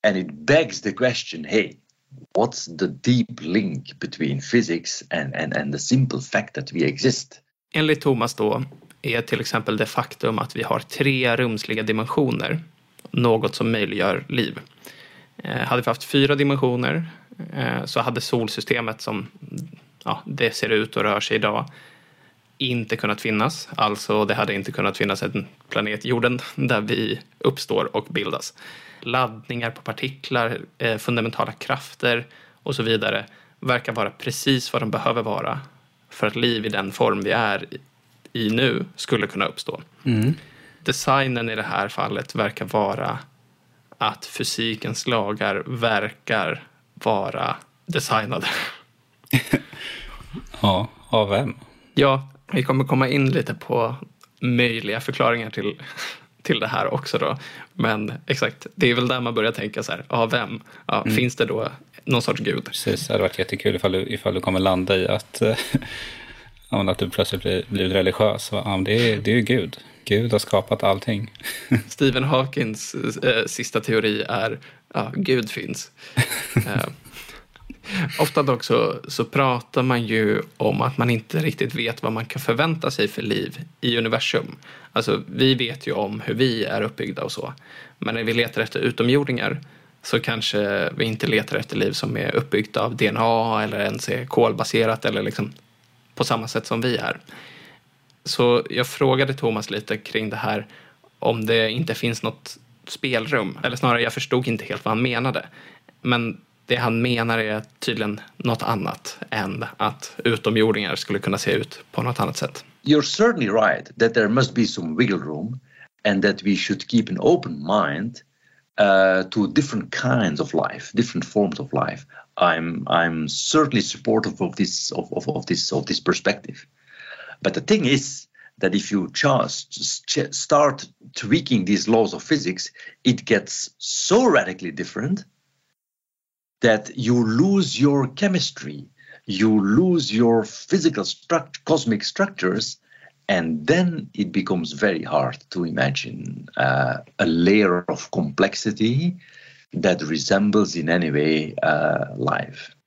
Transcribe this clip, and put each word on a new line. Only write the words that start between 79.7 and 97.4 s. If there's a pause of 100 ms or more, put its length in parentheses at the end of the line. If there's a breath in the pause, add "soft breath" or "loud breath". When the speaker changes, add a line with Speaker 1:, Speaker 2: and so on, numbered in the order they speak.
Speaker 2:
man
ju (140)
om
att
man
inte
riktigt
vet
vad
man
kan
förvänta
sig
för
liv (200)
i
universum. (360 loud breath)
Alltså,
vi
vet
ju
om
hur
vi
är
uppbyggda
och
så. (440 loud breath)
Men
när
vi
letar
efter
utomjordingar (420 loud breath)
så
kanske
vi
inte
letar
efter
liv
som
är
uppbyggt
av
D
N
A
eller
ens
är
kolbaserat
eller
liksom (600)
på
samma
sätt
som
vi
är. (1040 loud breath)